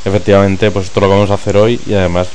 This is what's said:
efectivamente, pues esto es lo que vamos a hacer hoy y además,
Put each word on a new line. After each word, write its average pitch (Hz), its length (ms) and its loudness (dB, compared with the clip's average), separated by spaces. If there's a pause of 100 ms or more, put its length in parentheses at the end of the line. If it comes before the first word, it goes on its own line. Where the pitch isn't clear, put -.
efectivamente, 98 680 2
pues 98 140 -4
esto 98 140 -4
es - 20 2
lo 98 80 2
que 98 60 2
vamos 101 160 2
a - 20 2
hacer 98 240 -2
hoy 113 280 0
y 101 100 -4
además, 90 400 -2